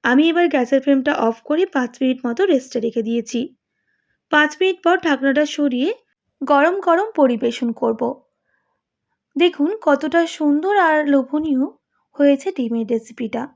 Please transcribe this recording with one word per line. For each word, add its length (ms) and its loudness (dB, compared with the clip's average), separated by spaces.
আমি 240 4
এবার 200 2
গ্যাসের 340 0
ফ্লেমটা 360 2
অফ 240 0
করে 240 -2
পাঁচ 320 -4
মিনিট 260 0
মতো 220 -2
রেস্টে 340 0
রেখে 220 -4
দিয়েছি। 380 -4
পাঁচ 240 4
মিনিট 260 0
পর 160 2
ঢাকনাটা 480 0
সরিয়ে 440 -2
গরম 400 2
গরম 360 0
পরিবেশন 560 0
করব। 300 -4
দেখুন 340 0
কতটা 440 0
সুন্দর 520 0
আর 180 2
লোভনীয় 560 0
হয়েছে 360 2
ডিমের 360 -4
রেসিপিটা 540 -6